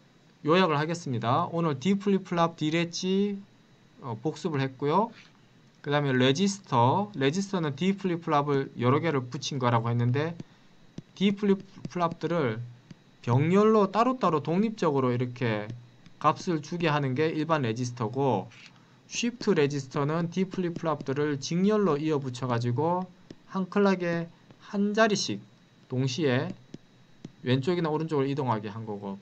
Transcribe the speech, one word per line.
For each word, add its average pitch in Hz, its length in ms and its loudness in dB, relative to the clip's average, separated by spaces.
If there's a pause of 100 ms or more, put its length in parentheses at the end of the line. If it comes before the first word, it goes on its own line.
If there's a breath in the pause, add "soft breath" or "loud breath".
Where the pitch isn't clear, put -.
(440)
요약을 160 340 4
하겠습니다. 151 720 -2
오늘 160 300 -2
D 190 140 2
플립플랍, 190 640 0
D 151 140 -2
렛지, 185 720 -2 (600)
어, 117 200 -8
복습을 156 380 -4
했고요. 143 500 0 (720 loud breath)
그 147 100 -8
다음에 143 220 0
레지스터, 139 1040 2
레지스터는 160 580 -2
D 185 220 0
플립플랍을 147 840 0
여러 127 220 4
개를 151 240 0
붙인 135 340 -8
거라고 120 300 2
했는데 123 480 0 (760 loud breath)
D 202 180 2
플립플랍들을 170 1300 -2 (600)
병렬로 196 680 6
따로따로 208 520 2
독립적으로 160 720 2
이렇게 120 540 -2 (520)
값을 156 440 0
주게 170 260 -2
하는 147 260 0
게 156 140 2
일반 156 340 -2
레지스터고 120 880 -2 (560 loud breath)
쉬프트 233 440 -4
레지스터는 147 800 0
D 185 160 -2
플립플랍들을 151 960 -2
직렬로 190 580 2
이어 156 200 0
붙여가지고 131 880 -2 (400)
한 180 240 -4
클락에 175 580 2 (320 soft breath)
한 208 340 -2
자리씩 202 460 2 (480)
동시에 135 680 0 (880)
왼쪽이나 160 460 0
오른쪽으로 151 380 0
이동하게 123 420 -2
한 110 160 -10
거고 101 380 -10